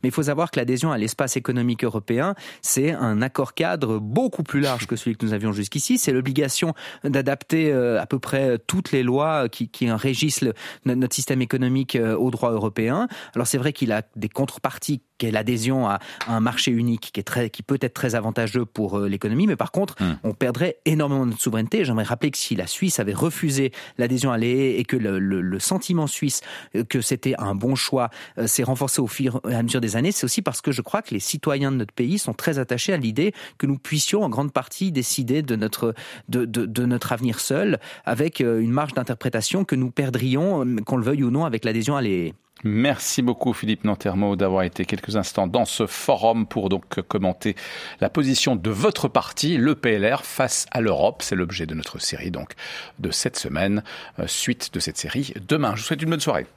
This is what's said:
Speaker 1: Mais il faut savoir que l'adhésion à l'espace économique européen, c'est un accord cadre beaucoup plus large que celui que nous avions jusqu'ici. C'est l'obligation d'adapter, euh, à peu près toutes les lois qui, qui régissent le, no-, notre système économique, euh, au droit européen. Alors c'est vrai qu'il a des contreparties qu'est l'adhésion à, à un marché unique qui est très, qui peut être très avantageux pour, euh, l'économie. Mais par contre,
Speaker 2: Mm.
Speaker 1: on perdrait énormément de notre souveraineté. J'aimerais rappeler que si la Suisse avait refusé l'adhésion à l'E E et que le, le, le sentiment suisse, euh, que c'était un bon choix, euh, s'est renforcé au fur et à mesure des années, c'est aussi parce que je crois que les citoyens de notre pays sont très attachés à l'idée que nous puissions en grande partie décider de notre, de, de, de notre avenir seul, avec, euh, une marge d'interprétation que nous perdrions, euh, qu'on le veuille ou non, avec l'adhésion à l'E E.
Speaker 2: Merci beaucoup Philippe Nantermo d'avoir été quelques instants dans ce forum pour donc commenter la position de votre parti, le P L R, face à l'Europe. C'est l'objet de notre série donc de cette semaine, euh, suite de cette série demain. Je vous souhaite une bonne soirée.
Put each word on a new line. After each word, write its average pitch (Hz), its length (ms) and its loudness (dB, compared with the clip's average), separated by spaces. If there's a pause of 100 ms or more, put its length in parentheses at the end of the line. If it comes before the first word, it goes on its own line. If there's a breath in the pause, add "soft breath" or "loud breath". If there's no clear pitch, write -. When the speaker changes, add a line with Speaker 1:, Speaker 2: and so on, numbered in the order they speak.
Speaker 1:
Mais 127 80 2
il - 20 -2
faut 156 120 0
savoir 147 260 0
que - 100 0
l'adhésion 127 320 2
à 131 60 0
l'espace 110 400 -2
économique 123 460 0
européen, 120 500 0 (280 loud breath)
c'est 143 300 2
un 113 300 0
accord 131 320 -2
cadre 110 460 0
beaucoup 156 440 0
plus 139 160 0
large 131 280 0
que 120 80 -2
celui 113 200 -2
que 113 100 -4
nous 107 80 0
avions 107 180 0
jusqu'ici. 104 480 0
C'est - 140 0
l'obligation 135 600 0 (300 loud breath)
d'adapter, 143 680 2
euh, 123 300 4
à - 60 -4
peu 139 100 -2
près 131 420 2
toutes - 320 -2
les 131 120 4
lois 139 460 2
qui, - 180 -6
qui 120 240 0
régissent 135 500 0
le, 117 120 0 (320 loud breath)
no-, 131 100 2
notre 127 200 0
système 135 260 0
économique, 127 540 0
euh, 113 200 2
au 120 160 2
droit 117 200 0
européen. 113 560 0 (280 loud breath)
Alors 120 100 0
c'est 135 140 0
vrai 143 140 0
qu'il 117 180 0
a 107 120 0 (120)
des 107 140 -4
contreparties - 720 -4 (160)
qu'est 113 140 0
l'adhésion 117 560 2
à, 98 120 2 (280 loud breath)
à 117 80 0
un 110 40 2
marché 120 320 2
unique 117 420 0
qui 107 60 -2
est 98 40 -4
très, 120 260 -2
qui - 140 -14
peut 139 180 0
être 123 120 -2
très 120 200 -2
avantageux 113 520 0
pour, 101 340 -2
euh, 101 80 0
l'économie. 110 400 2
Mais 170 80 4
par - 160 -2
contre, 196 280 0
Speaker 2:
Mm. 85 240 2
Speaker 1:
on 107 100 -2
perdrait 127 520 0
énormément 143 400 2
de 120 60 0
notre 107 100 -4
souveraineté. 110 220 2 (220)
J'aimerais 110 180 2
rappeler 120 260 0
que - 80 -6
si - 180 -2
la 92 120 -2
Suisse - 320 0
avait 104 140 0
refusé 139 580 0 (260 loud breath)
l'adhésion 123 360 2
à 113 40 0
l'E 113 60 0
E 123 360 2
et - 40 -2
que - 140 0
le, 104 200 0
le, 95 220 0
le 92 200 -2
sentiment 175 480 0
suisse, - 340 -2 (340 loud breath)
euh, 113 80 0
que 127 160 0
c'était 131 380 0
un 101 180 -2
bon 120 200 0
choix, 123 340 0 (280 loud breath)
euh, 113 100 0
s'est 127 160 2
renforcé 131 360 0
au 127 80 2
fur 131 320 -2 (100)
et 123 60 0
à 113 80 2
mesure 120 160 0
des 110 160 0
années, 143 160 2
c'est - 140 -2
aussi 160 160 0
parce 151 200 -2
que 147 120 0
je 120 80 -2
crois 214 200 0
que - 120 -8
les 98 80 -2
citoyens 139 500 0
de 135 60 2
notre 107 160 -2
pays 151 260 0
sont 117 140 -2
très 147 260 0
attachés 127 320 -2
à 180 60 2
l'idée 135 360 0 (240 loud breath)
que - 80 -2
nous 135 120 2
puissions 156 460 0
en 156 60 0
grande 139 220 -2
partie 180 400 -2
décider 131 500 0
de 127 140 0
notre, 110 380 0 (340 loud breath)
de, 123 160 0
de, 117 220 0
de 117 200 -2
notre 123 280 0
avenir 117 260 -2
seul, 175 400 0 (240 loud breath)
avec, 143 380 0
euh, 117 180 4
une 113 120 2
marge 143 220 0
d'interprétation 127 720 -2
que - 120 0
nous 127 140 2
perdrions, 131 760 0
euh, 120 200 0
qu'on 131 120 0
le 117 60 0
veuille 139 200 2
ou 120 80 2
non, 147 140 2
avec 113 180 -2
l'adhésion 113 320 0
à 139 60 0
l'E 92 280 0
E. - 20 -8 (340)
Speaker 2:
Merci 117 560 2
beaucoup 120 300 2
Philippe 107 320 0
Nantermo 101 540 2
d'avoir 95 260 4
été 90 220 -2
quelques 104 320 -4
instants 98 300 0
dans 113 180 4
ce - 200 0
forum 113 600 2
pour 98 240 -2
donc 95 400 -2
commenter 95 480 0 (420 loud breath)
la 95 100 2
position 135 460 2
de 92 140 -2
votre 123 400 2
parti, - 480 0
le 135 180 4
P 113 200 2
L 104 180 4
R, 143 100 -2
face - 480 -2
à 123 80 -2
l'Europe. 95 440 2
C'est - 120 -4
l'objet 87 300 -2
de 78 80 -8
notre - 260 -8
série - 320 -6
donc 69 220 -8 (460 loud breath)
de - 120 -4
cette - 260 -2
semaine, 98 460 0 (340 loud breath)
euh, 82 100 -4
suite - 460 -4
de 87 60 -2
cette - 180 -4
série - 360 -4 (120)
demain. 120 300 0
Je 104 60 -8
vous - 60 -8
souhaite 156 160 -2
une 160 80 0
bonne 160 100 0
soirée. 104 240 0 (120)